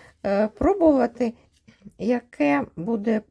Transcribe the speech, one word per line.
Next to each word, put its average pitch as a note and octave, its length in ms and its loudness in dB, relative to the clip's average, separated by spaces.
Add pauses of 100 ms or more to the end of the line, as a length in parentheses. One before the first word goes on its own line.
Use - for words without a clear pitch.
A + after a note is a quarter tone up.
(260)
е, G3+ 220 0
пробувати, C4+ 840 0 (640)
яке B3 680 -2 (100)
буде, G#3+ 560 -2